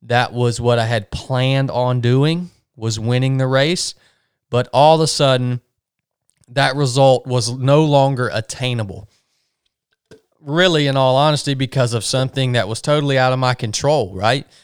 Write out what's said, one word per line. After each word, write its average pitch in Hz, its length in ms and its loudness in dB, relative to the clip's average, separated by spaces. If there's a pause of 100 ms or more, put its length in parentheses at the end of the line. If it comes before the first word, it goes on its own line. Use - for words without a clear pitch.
That 120 320 -2
was 120 280 -2
what 120 180 2
I 113 60 0
had 110 260 -4
planned 135 600 -2
on 123 300 -2
doing, 147 500 0 (240)
was 110 240 -6
winning 127 380 0
the 131 100 0
race. 139 480 0 (540)
But 123 240 -2
all 151 220 6
of 160 60 0
a 160 60 2
sudden, 127 540 0 (880)
that 135 260 0
result 135 500 2
was 123 260 -2
no 135 340 2
longer 135 480 2
attainable. 110 760 -6 (1300)
Really, 156 460 2
in 135 100 0
all 131 180 4
honesty, 143 380 2
because 131 400 -2
of 113 100 -2
something 131 480 -2
that 117 160 0
was 110 140 -8
totally 147 360 0
out 127 140 2
of 127 80 -2
my 127 140 0
control, 117 600 -2
right? 113 320 0 (180)